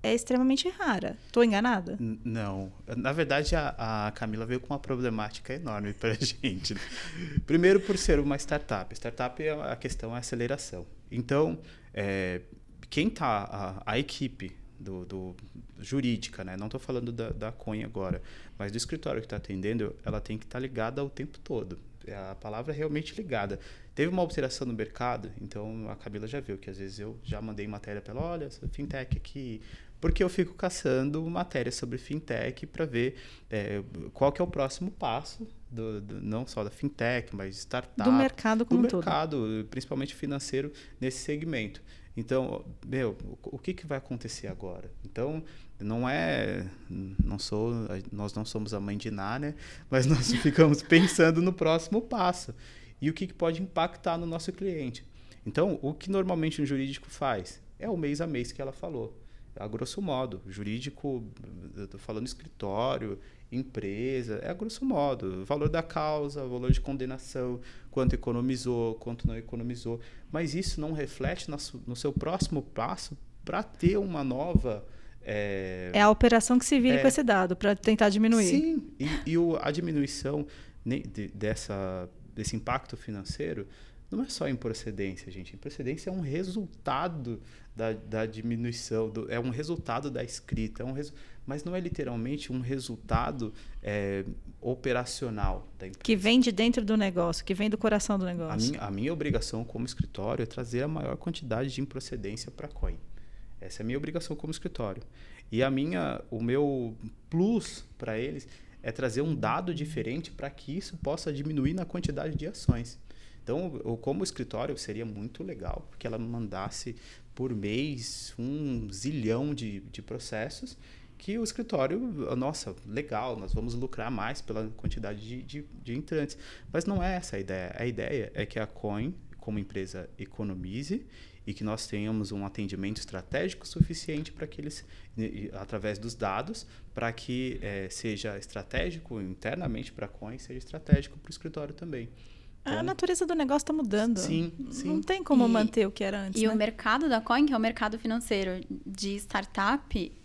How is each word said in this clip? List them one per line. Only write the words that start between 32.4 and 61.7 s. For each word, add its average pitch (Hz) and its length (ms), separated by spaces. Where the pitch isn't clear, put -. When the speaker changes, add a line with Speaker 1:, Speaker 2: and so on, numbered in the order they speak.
Speaker 2:
pra - 200
ver, 123 300
é, 104 320
qual 139 200
que - 80
é - 20
o 175 40
próximo 143 440
passo 147 560
do, 110 300
do, 101 200
não 110 240
só - 160
da 101 100
fintech, 123 600
mas 95 220
startup, - 480
Speaker 1:
Do 247 80
mercado 240 540
como 247 160
Speaker 2:
do 233 60
Speaker 1:
um - 20
todo. 175 160
Speaker 2:
mercado, 143 640
principalmente 135 440
financeiro, 143 600
nesse 127 200
segmento. 147 600
Então, 131 480
meu, 123 320
o, - 120
o - 40
que 185 140
que 165 140
vai 143 100
acontecer 117 500
agora? 92 440
Então, 147 380
não 117 280
é, 110 600
não 95 500
sou, 110 340
nós 104 220
não 107 120
somos 107 280
a 101 60
mãe 101 180
de 113 120
Ná, 104 300
né? 147 160
Mas 131 160
nós 143 280
<laughs> 240 100
ficamos 151 400
pensando 165 580
no 180 120
próximo 165 480
passo. 180 520
E 143 80
o 160 40
que 185 120
que - 80
pode 165 300
impactar 170 540
no 170 100
nosso 165 260
cliente? 156 500
Então, 175 360
o 143 120
que 185 180
normalmente 175 500
um 143 40
jurídico 135 440
faz? 117 500
É 220 100
o 190 80
mês 147 240
a 170 60
mês 123 240
que - 100
ela 135 100
falou. 135 480
A 104 120
grosso 117 340
modo, 131 460
o 95 40
jurídico, 117 720